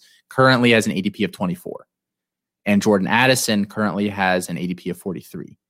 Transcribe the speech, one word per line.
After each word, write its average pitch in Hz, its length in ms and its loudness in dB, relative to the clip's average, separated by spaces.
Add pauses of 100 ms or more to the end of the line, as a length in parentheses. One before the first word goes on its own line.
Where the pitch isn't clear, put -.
(300)
currently 127 420 4
has 110 160 4
an 101 60 -2
A 90 80 -2
D 98 80 -4
P - 140 -4
of 92 80 -2
twenty-four, - 560 -8 (800)
and 101 160 2
Jordan 101 260 2
Addison 117 580 2
currently 104 440 -4
has 92 400 -2
an 87 80 -6
A 78 80 -6
D 90 80 -4
P 90 160 -8
of 87 80 -8
forty-three. - 600 -12 (120)